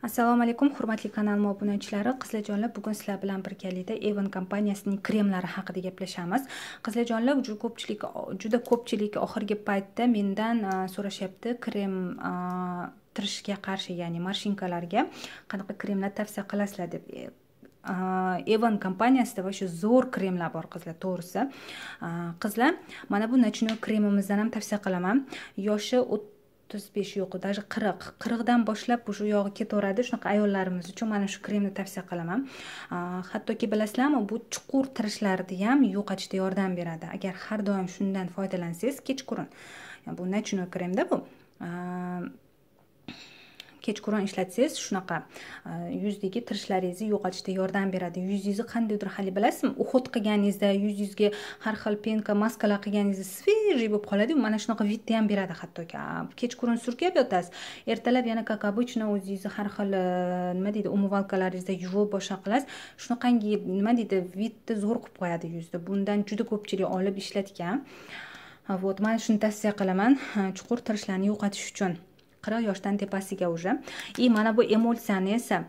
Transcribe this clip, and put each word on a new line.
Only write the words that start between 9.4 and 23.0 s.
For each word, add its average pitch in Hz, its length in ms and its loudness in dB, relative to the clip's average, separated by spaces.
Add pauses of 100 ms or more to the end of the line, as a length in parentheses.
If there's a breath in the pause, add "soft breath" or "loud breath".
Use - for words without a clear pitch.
paytda 196 420 0
mendan, 214 480 0 (140)
a, - 0 - (180)
so'rashyapti, 202 720 -6
krem, 202 320 -2 (340)
a, 180 40 -4 (840)
tirishga 202 380 -4 (100)
qarshi, 190 360 -4
ya'ni 170 260 -2
marshinkalarga 196 800 0 (420 loud breath)
qanaqa 202 320 -6
kremlar 196 380 0
tavsiya 208 320 -4
qilasizlar 196 420 -2
deb. - 160 -10
E, - 160 -12 (560)
a, 190 140 -4 (640)
Avon 220 280 4
kompaniyasida 220 640 4
va 196 100 -4
shu 190 80 -2 (160)
zo'r 247 320 6
kremlar 180 400 0
bor, 160 220 -8
qizlar, 165 260 -10
to'g'risi. 190 460 -2 (500 loud breath)
A, 170 160 -6 (320)
qizlar, 254 320 2 (320 loud breath)